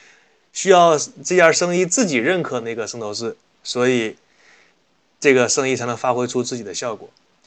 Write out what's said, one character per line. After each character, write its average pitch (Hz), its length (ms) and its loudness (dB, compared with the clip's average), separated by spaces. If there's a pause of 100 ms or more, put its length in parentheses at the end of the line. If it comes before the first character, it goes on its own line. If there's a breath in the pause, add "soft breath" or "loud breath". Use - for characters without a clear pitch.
(540 soft breath)
需 - 160 0
要 170 280 6
这 143 380 -8
件 165 160 6
圣 175 240 -2
衣 180 120 0
自 240 180 0
己 147 120 -2
认 156 260 0
可 127 160 -6
那 113 160 -8
个 110 100 -6
圣 117 140 -12
斗 104 120 -8
士， 110 240 -8 (280)
所 123 260 -2
以 117 260 0 (1040 soft breath)
这 143 140 4
个 120 160 2
圣 135 180 -2
衣 131 80 0
才 120 120 -6
能 120 100 -6
发 127 160 -2
挥 123 140 -2
出 123 160 -4
自 127 120 -8
己 117 60 -8
的 101 100 -12
效 117 240 -8
果。 98 140 -18 (380 soft breath)